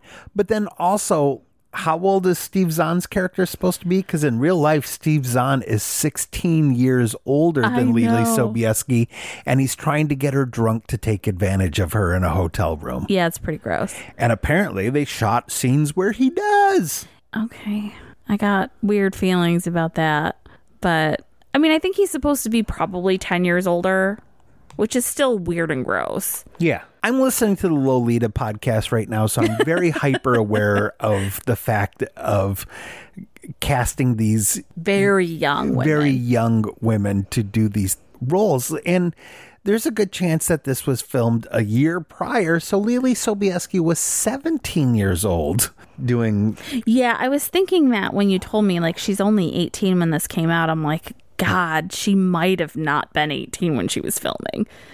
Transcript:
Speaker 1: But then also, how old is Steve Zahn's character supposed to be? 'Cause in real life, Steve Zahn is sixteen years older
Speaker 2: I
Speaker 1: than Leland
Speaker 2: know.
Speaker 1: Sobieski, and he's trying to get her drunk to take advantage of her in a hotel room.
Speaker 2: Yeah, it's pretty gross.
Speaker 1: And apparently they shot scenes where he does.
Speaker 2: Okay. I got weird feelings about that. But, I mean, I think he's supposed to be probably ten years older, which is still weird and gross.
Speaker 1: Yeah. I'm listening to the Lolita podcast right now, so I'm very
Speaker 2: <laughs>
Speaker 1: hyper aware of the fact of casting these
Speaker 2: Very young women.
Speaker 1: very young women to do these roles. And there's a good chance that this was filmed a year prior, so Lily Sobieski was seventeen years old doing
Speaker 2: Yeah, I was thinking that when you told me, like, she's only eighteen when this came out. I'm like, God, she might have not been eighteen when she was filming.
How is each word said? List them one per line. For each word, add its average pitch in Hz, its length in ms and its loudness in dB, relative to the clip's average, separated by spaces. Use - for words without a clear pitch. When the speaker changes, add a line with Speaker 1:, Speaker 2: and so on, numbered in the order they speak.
Speaker 1:
But 202 120 0
then 214 200 -2
also, 165 640 0
how 165 240 -2
old 190 280 2
is 180 100 4
Steve 185 340 0
Zahn's 165 360 0
character 185 400 -2
supposed - 340 -4
to 180 60 -8
be? 185 160 2
'Cause 156 200 -2
in 127 160 2
real 170 180 2
life, 151 280 2
Steve 151 400 0
Zahn 127 380 0
is 110 200 -2
sixteen - 920 0
years 123 420 2
older 147 400 2
Speaker 2:
I 107 140 0
Speaker 1:
than 123 140 2
Leland 113 320 4
Speaker 2:
know. - 100 2
Speaker 1:
Sobieski, 117 760 0
and 131 140 2
he's 135 160 0
trying 151 320 0
to 143 80 -2
get 135 200 -2
her 139 100 2
drunk 113 420 -2
to 127 100 -4
take - 300 -2
advantage 95 520 0
of 90 140 0
her 95 220 2
in 92 80 0
a 87 60 2
hotel 82 480 0
room. 123 320 -8
Speaker 2:
Yeah, 185 180 2
it's 165 120 -8
pretty 156 180 -6
gross. - 380 -4
Speaker 1:
And 120 140 0
apparently 117 600 0
they 147 120 0
shot 120 480 -2
scenes 143 440 0
where 190 160 0
he 247 180 0
does. 392 800 2
Speaker 2:
Okay. 208 580 -6
I 208 80 2
got 202 320 0
weird 202 320 2
feelings 175 520 2
about 170 280 -2
that. 156 420 0
But, 156 420 0
I - 40 2
mean, 311 140 4
I 320 80 4
think 370 160 -4
he's 403 160 2
supposed 285 320 0
to 226 80 -4
be 226 120 2
probably 180 540 -2
ten 180 280 -2
years 180 200 2
older, 190 540 0
which - 200 -2
is 247 100 0
still 254 340 0
weird 170 320 -2
and 131 120 -4
gross. - 600 -4
Speaker 1:
Yeah. 156 220 0
I'm 247 140 0
listening 233 380 2
to 196 100 -2
the 165 60 0
Lolita 120 560 2
podcast 110 640 -2
right 110 160 0
now, 110 160 0
so 107 160 0
I'm 110 240 0
very 170 240 2
Speaker 2:
<laughs> - 160 -2
Speaker 1:
hyper 131 300 2
aware 104 680 2
of 101 440 -2
the 113 120 0
fact 104 440 -2
of 101 500 -2
casting 127 560 0
these 110 460 0
Speaker 2:
Very 196 480 2
young 143 460 -2
women. 123 140 0
Speaker 1:
very 147 260 2
young 117 540 2
women 101 520 0
to 117 120 0
do 107 240 0
these 98 300 -2
roles. 156 520 0
And 175 280 0
there's 214 200 0
a 320 60 -2
good 208 220 -2
chance 160 340 0
that 165 160 0
this 135 240 -4
was 131 140 0
filmed 117 500 0
a 113 120 0
year 139 360 2
prior, 170 640 -2
so - 160 -2
Lily 247 380 2
Sobieski 196 640 -2
was 160 180 0
seventeen 220 960 0
years 98 300 2
old 85 460 0
doing 110 540 0
Speaker 2:
Yeah, 240 340 2
I 254 100 -2
was 285 180 0
thinking 359 420 2
that 208 240 0
when 202 160 2
you 190 100 2
told 214 260 -2
me, 180 140 2
like, 165 180 0
she's 190 240 -2
only 202 340 2
eighteen 185 440 0
when 165 120 2
this 151 160 -2
came 165 220 -2
out. 165 200 0
I'm 160 140 -2
like, 151 300 -4
God, 175 560 -2
she - 240 0
might 185 460 2
have 151 160 -6
not 151 360 -2
been 151 180 0
eighteen 143 440 -4
when 92 140 0
she - 100 -6
was - 200 -6
filming. - 480 -6